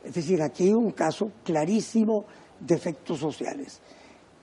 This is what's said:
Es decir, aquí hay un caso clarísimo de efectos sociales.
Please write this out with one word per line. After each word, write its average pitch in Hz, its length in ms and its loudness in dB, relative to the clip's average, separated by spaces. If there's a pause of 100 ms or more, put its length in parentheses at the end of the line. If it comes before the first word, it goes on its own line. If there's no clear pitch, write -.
Es - 100 -10
decir, 165 280 2
aquí 151 260 -2
hay 202 60 6
un 226 160 2
caso 170 400 -2 (140)
clarísimo 208 800 2 (340)
de - 160 2
efectos 165 440 -4
sociales. 139 600 -6 (640)